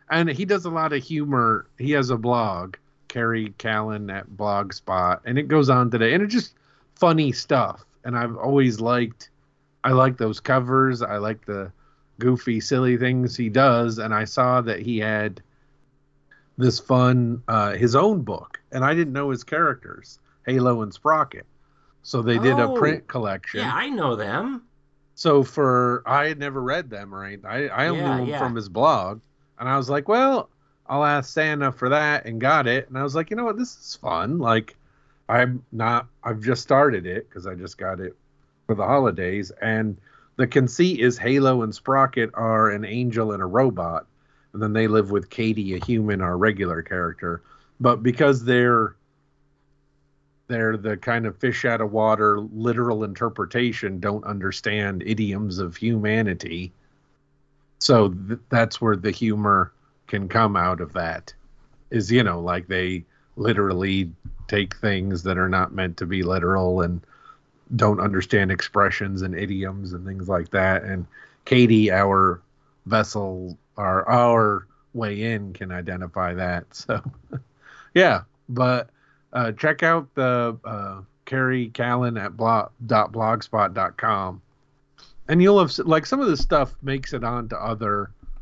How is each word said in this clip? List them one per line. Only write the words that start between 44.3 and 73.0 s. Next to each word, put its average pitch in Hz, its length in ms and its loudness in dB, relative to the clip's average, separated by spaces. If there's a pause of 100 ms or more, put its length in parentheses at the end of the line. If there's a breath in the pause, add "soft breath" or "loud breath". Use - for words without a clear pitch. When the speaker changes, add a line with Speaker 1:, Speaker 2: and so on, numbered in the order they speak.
Speaker 1:
and 104 100 -8
then 107 120 0
they 113 140 2
live 107 240 4
with 101 180 -2
Katie, 107 460 -2
a 90 100 -8
human, 107 360 0
our 90 160 -2
regular 95 440 0
character. 85 600 -8 (380 soft breath)
But 120 240 0
because 127 400 2
they're, 120 520 2 (1500)
they're 113 300 0
the 104 200 -4
kind 117 280 -2
of 104 120 -6
fish 123 280 -2
out 113 160 0
of 104 100 -2
water, 107 480 4
literal 110 640 -2
interpretation, 107 960 -4
don't 104 260 -4
understand 101 800 -4
idioms 101 520 -2
of 87 180 -6
humanity. 104 960 -2 (1080)
So 113 300 6
th-, 98 300 -8 (100)
that's 117 300 0
where 110 160 2
the 95 160 -2
humor 104 600 2 (360)
can 98 200 -4
come 107 280 2
out 90 260 0
of 80 120 -10
that, 82 400 -6 (560)
is, 107 220 -2
you 123 120 6
know, 87 160 -2
like, 87 280 -4
they 92 360 -4 (340)
literally 98 760 0 (360)
take 101 280 -2
things 95 480 -2
that 92 140 -2
are 92 120 0
not 92 240 0
meant 92 240 -6
to - 80 -8
be 92 160 -4
literal 92 600 0
and 85 200 -2 (760 soft breath)
don't 104 240 4
understand 98 520 0
expressions 98 720 0
and 92 100 -6
idioms 95 600 -6
and 90 120 -12
things 95 240 -8
like 87 220 -2
that. 95 320 0
And 95 240 -6 (380 soft breath)
Katie, 113 460 6
our 95 480 4 (460)
vessel, 95 720 -2 (200)